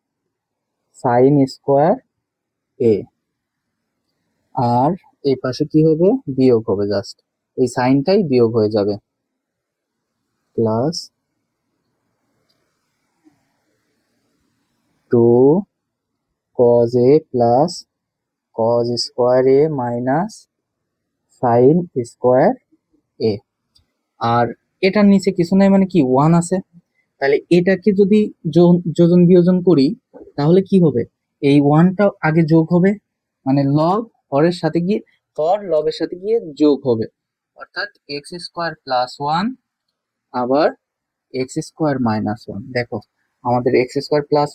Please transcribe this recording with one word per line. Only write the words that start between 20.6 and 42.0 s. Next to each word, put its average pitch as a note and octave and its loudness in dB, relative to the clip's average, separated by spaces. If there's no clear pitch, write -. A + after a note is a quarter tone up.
sin B2+ 4
স্কয়ার C3 0
a। A2 -2
আর A#2 -2
এটার G3+ 2
নিচে G3 0
কিছু F3 -2
নাই, G3 4
মানে G3 2
কি? F3 2
ওয়ান D3 2
আছে। F3 -4
তাহলে C#3 0
এটাকে F3+ 0
যদি G#3 4
যো-, F3 4
যোজন F3 4
বিয়োজন F3+ 4
করি, D3 4
তাহলে E3 2
কি G3 2
হবে? A#2+ 0
এই C#3+ 2
ওয়ানটা F3+ 2
আগে D#3+ 0
যোগ D#3+ 4
হবে, F3+ 2
মানে C#3 0
লব F3+ -2
হরের E3 0
সাথে D#3+ -4
গিয়ে, G#3+ -4
হর E3+ -2
লবের D#3 -2
সাথে E3+ -8
গিয়ে G#3+ -4
যোগ D3 2
হবে, A2+ -2
অর্থাৎ - -12
এক্স D3 -16
স্কয়ার E3 -10
প্লাস B2+ -4
ওয়ান, D#3+ -4
আবার C3 0
এক্স C3 -8
স্কয়ার D3 -4